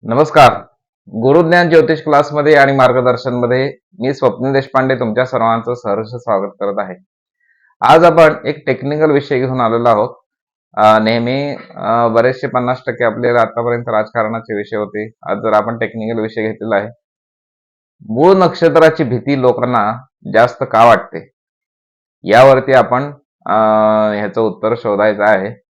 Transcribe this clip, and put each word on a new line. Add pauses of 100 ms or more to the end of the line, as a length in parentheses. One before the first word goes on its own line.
नमस्कार, (560)
गुरुज्ञान
ज्योतिष
क्लासमध्ये
आणि
मार्गदर्शनमध्ये (280)
मी
स्वप्नील
देशपांडे
तुमच्या
सर्वांचं
सहर्ष
स्वागत (100)
करत
आहे. (880)
आज
आपण
एक
टेक्निकल
विषय
घेऊन
आलेलो
आहोत. (600)
अ,
नेहमी, (200)
अ,
बरेचसे
पन्नास
टक्के
आपले
आतापर्यंत
राजकारणाचे
विषय
होते. (200)
आज
जर
आपण
टेक्निकल
विषय
घेतलेला
आहे, (1200)
मूळ
नक्षत्राची
भीती
लोकांना (300)
जास्त
का
वाटते, (920)
यावरती
आपण, (440)
अ, (600)
ह्याचं
उत्तर
शोधायचं
आहे.